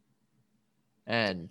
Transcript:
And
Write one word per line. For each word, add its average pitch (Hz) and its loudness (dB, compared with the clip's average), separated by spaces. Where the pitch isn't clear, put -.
And 101 0